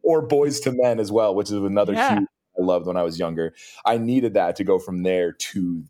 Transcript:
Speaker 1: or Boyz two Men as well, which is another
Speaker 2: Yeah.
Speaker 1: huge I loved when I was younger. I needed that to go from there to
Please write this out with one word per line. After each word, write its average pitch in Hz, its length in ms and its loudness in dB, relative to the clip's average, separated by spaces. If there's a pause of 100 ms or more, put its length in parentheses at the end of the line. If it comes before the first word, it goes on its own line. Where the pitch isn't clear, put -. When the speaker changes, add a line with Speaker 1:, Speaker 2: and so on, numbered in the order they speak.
Speaker 1:
or 160 240 4
Boyz 143 340 2
two 131 140 -2
Men 123 240 2
as 104 140 -2
well, 107 200 4
which 98 160 0
is 104 40 -4
another 101 400 0
Speaker 2:
Yeah. 262 220 2
Speaker 1:
huge 294 120 0 (320)
I - 20 0
loved 90 260 0
when 90 100 -2
I 87 60 0
was 82 140 -4
younger. 82 360 -4 (320)
I 117 120 2
needed 117 360 0
that 87 240 0
to 98 80 -2
go 92 140 2
from 90 240 -6
there 90 280 0
to 87 580 -6